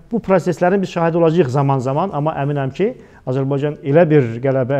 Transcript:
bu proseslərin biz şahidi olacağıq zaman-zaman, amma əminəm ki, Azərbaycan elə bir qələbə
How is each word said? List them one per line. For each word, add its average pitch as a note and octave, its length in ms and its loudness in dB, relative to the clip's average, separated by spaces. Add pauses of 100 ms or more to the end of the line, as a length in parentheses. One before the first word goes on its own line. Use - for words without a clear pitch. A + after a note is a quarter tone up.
(120)
bu A3+ 100 -4
proseslərin F#3 560 0
biz F#3 160 -4
şahidi E3+ 240 0
olacağıq E3 320 2
zaman-zaman, C#3 640 0
amma D3+ 240 -4
əminəm C#3 320 -4
ki, G3 220 -2 (340)
Azərbaycan C#3 560 -2
elə D#3 240 4
bir D3 200 4 (180)
qələbə C3 360 0